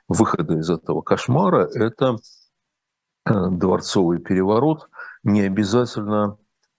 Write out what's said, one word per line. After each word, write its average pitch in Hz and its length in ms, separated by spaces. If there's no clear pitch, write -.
выхода 80 500
из 80 120
этого 80 320
кошмара – 127 720
это, 117 440
э, 95 240
дворцовый 90 720
переворот. 107 720
Не 104 180
обязательно, 104 960